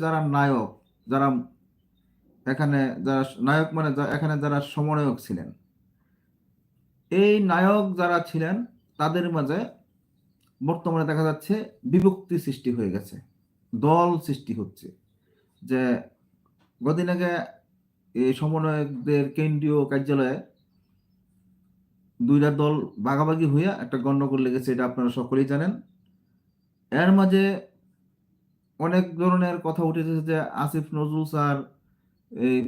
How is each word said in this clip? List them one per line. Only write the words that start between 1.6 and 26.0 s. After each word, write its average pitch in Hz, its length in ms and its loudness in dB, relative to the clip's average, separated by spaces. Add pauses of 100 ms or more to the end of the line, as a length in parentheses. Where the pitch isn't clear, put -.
এখানে 139 340 0 (260)
যারা 135 180 0 (240)
নায়ক 156 260 2
মানে 156 240 -2
যা-, 143 180 -2
এখানে 151 280 -2
যারা 147 180 0
সমন্বয়ক 147 640 -2
ছিলেন, 87 240 -8 (1600)
এই 202 220 6 (180)
নায়ক 196 340 4 (140)
যারা 175 180 2 (120)
ছিলেন 165 260 -2 (440)
তাদের 165 320 0
মাঝে 156 280 -2 (1000)
বর্তমানে 165 440 -2
দেখা 151 180 0
যাচ্ছে 156 300 -2 (380)
বিভক্তি 185 480 2
সৃষ্টি 131 320 -6
হয়ে 107 240 -2
গেছে, - 200 -10 (580)
দল 160 360 4 (160)
সৃষ্টি - 280 -6
হচ্ছে। 98 340 -10 (720)
যে 127 200 -2 (1040)
কদিন 170 240 0
আগে 175 220 -2 (840)
এই 127 180 2
সমন্বয়কদের 151 880 0 (100)
কেন্দ্রীয় 151 520 0
কার্যালয়ে 135 520 0 (1800)
দুইটা 143 320 4
দল 147 220 2 (300)
ভাগাভাগি 151 420 2
হইয়া 151 260 2 (120)
একটা 131 140 -4
গণ্ডগোল 135 440 0
লেগেছে, 127 300 -2
এটা 123 140 -2
আপনারা 123 240 -2
সকলেই 131 420 0
জানেন। 156 200 0 (1200)